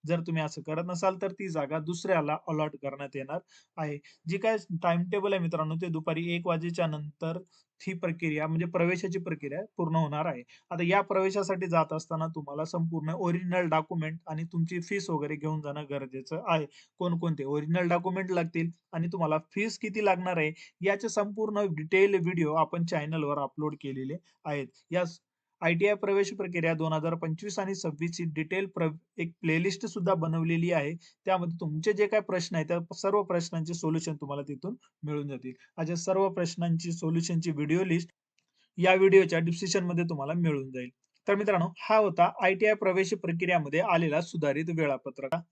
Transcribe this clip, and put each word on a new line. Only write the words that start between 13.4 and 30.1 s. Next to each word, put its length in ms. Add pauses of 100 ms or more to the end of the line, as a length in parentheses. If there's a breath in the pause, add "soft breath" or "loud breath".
डॉक्युमेंट 580
आणि 180
तुमची 360
फीस 300
वगैरे 260
घेऊन 240
जाणं 300
गरजेचं 560
आहे. 200 (320 loud breath)
कोणकोणते 460
ओरिजिनल 440
डॉक्युमेंट 420
लागतील 400 (220)
आणि 160
तुम्हाला 300 (160)
फीस 240
किती 260
लागणार 320
आहे, 160 (300 loud breath)
याचे 260
संपूर्ण 680
डिटेल 400
व्हिडिओ 400
आपण 300
चॅनलवर 540
अपलोड 420
केलेले 360 (280 soft breath)
आहेत. 220 (240 soft breath)
या 140 (580)
आयटीआय 320
प्रवेश 420
प्रक्रिया 380
दोन 180
हजार 220
पंचवीस 440
आणि 160
सव्वीस 420
ची 80 (100)
डिटेल 320
प्र-, 220 (300)
एक 220
प्लेलिस्ट 460
सुद्धा 280